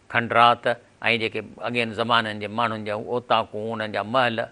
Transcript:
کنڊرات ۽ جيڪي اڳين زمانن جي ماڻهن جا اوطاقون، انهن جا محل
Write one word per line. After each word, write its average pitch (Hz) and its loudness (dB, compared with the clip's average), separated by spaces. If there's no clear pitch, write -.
کنڊرات ۽ 117 4
جيڪي 110 -4
اڳين 117 -4
زمانن 113 0
جي 104 -6
ماڻهن 110 -4
جا 104 -4
اوطاقون، 113 -2
انهن 107 -6
جا 101 -2
محل 117 0